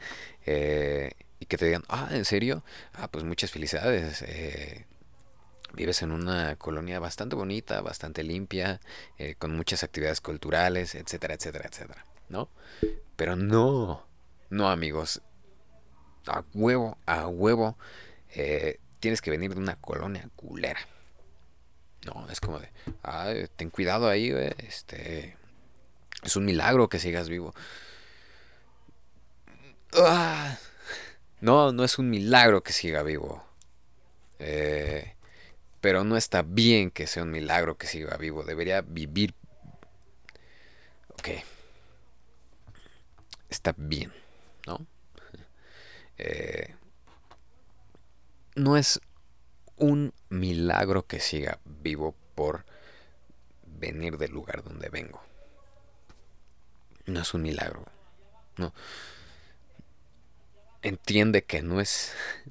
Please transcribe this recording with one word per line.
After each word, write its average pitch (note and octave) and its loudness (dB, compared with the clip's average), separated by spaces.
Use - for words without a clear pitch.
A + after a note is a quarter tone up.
Eh, D2 0
y - -14
que F2 -2
te E2+ 2
digan, E2+ 4
"Ah, C3+ -2
¿en A2 0
serio? A#2+ 2
Ah, - -10
pues D#2 -6
muchas E2+ -2
felicidades, D#2+ -2
eh, D2 -10
vives F2 0
en D#2+ -2
una E2+ -2
colonia E2 -6
bastante G#2 -6
bonita, G2+ -4
bastante - -8
limpia, F#2 -4
eh, D2+ -8
con D#2+ -4
muchas D#2+ -2
actividades D#2 -2
culturales, F2 0
etcétera, E2 -6
etcétera, D2+ -10
etcétera", - -16
¿no? G#2 -6
Pero E2 0
no, A2 4
no, G2+ 2
amigos, D#2+ 0
a - -2
huevo, A2+ 2
a E2 0
huevo, A2 4
eh, D2 0
tienes A2 0
que D#2+ -2
venir F2+ -2
de F#2+ -4
una F#2+ -2
colonia G2 -8
culera. - -6
No, - -12
es - -8
como D#2 -4
de, - -14
"Ah, F2 -4
ten E2 -6
cuidado G2+ 2
ahí, G#2+ 4
güey, C2+ 0
este, E2+ -10
es - 0
un G2+ 2
milagro G#2 6
que F2 -2
sigas E2+ -2
vivo". E2+ -6
Ah, D#3+ 4
no, C3+ 8
no B2 2
es - 4
un B2+ 2
milagro A2 8
que - -4
siga D#2 0
vivo. D2+ -4
Eh, D2+ -2
pero F#2+ 6
no A2 2
está F#2 4
bien G#2 6
que D#2 -6
sea E2+ -4
un E2 -4
milagro D#2+ 0
que - -10
siga D#2 -6
vivo. D#2 -6
Debería E2+ 0
vivir. E2+ -2
Ok. - -10
Está - -2
bien, D2+ -4
¿no? F#2 -8
Eh, G1+ -8
no C#3+ 8
es - 4
un C#3+ 4
milagro F#2 2
que - -6
siga - -2
vivo D2+ -4
por D2+ -2
venir D#2+ -6
del D2+ -2
lugar - -8
donde - -12
vengo. - -10
No F2 -4
es - -2
un E2+ 0
milagro. D2+ -4
No. E2+ -4
Entiende G#2 4
que D#2 -2
no F2+ 2
es, - -2